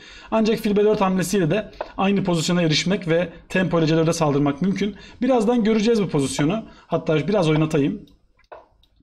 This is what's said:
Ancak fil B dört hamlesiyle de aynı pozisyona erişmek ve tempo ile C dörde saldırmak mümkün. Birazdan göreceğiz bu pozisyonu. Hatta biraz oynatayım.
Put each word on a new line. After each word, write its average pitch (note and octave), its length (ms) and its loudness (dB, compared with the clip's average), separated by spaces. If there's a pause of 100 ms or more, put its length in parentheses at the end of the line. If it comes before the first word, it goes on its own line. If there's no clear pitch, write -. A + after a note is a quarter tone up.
(320)
Ancak A3+ 280 2
fil G#3 180 0
B G#3 60 4
dört G#3+ 180 2
hamlesiyle F#3 500 0
de G#3+ 200 -4 (260)
aynı G3 260 0
pozisyona F3 380 0
erişmek E3+ 460 0
ve E3+ 220 0 (200)
tempo F3 300 0
ile D#3+ 80 2
C D#3+ 80 2
dörde D#3+ 180 2
saldırmak C#3+ 480 0
mümkün. G3 340 -2 (260)
Birazdan A#3+ 420 2
göreceğiz A3 380 2
bu F3 80 -2
pozisyonu. D3+ 560 -2 (220)
Hatta D#3 400 -2
biraz F#3+ 220 2
oynatayım. D#3 560 0 (960)